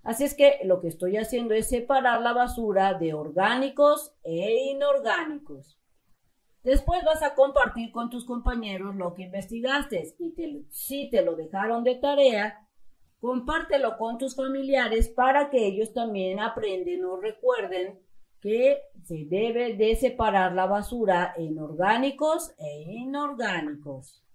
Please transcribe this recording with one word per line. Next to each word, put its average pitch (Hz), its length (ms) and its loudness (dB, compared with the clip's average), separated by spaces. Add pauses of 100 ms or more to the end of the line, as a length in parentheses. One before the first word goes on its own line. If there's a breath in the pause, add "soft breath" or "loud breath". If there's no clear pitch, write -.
Así 226 220 -2
es 285 80 -4
que 285 300 6
lo 185 180 4
que 170 80 -4
estoy 185 260 -2
haciendo 220 380 -2
es 214 160 0
separar 240 520 2
la 233 120 0
basura 214 600 2
de 165 200 -2
orgánicos 240 1000 2 (100)
e 220 480 -2
inorgánicos. 277 1080 -2 (840)
Después 285 420 2
vas 311 180 2
a 285 120 0
compartir 262 560 4
con 233 180 -4
tus 240 160 -10
compañeros 220 680 -4
lo 180 180 -6
que 185 100 -14
investigaste 220 960 -4
y 330 120 -6
te, 302 380 -10
si - 400 -10
te 220 120 4
lo 170 140 0
dejaron 202 500 -4
de 247 100 2
tarea, 247 720 2 (520)
compártelo 254 800 -2
con 233 200 -4
tus 262 180 -6
familiares 262 760 0
para 269 400 4
que 247 180 2
ellos 202 260 -2
también 202 480 -2
aprenden 190 640 -4
o 185 120 -4
recuerden 370 800 -2 (420)
que 254 400 2 (220)
se 156 220 -10
debe 226 520 -2
de 220 180 4
separar 220 560 2
la 185 140 2
basura 196 720 0
en 160 220 -6
orgánicos 254 1000 0
e 151 240 -10 (100)
inorgánicos. 226 1300 -8 (140)